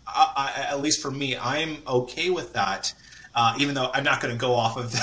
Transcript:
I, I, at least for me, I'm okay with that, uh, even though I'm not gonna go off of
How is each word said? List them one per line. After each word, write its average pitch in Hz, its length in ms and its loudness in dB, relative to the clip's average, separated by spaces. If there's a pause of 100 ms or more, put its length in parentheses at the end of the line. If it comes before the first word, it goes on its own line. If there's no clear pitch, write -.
I, - 300 4
I, 139 240 -2 (100)
at 143 100 -2
least 151 220 0
for 143 80 -4
me, 135 260 -2
I'm 151 500 -4
okay 127 440 0
with 160 220 -2
that, 98 420 -2 (400)
uh, 117 240 4
even 143 160 2
though 131 180 -2
I'm 139 120 0
not 139 160 2
gonna 123 160 -2
go 123 180 2
off 117 220 2
of 120 260 -6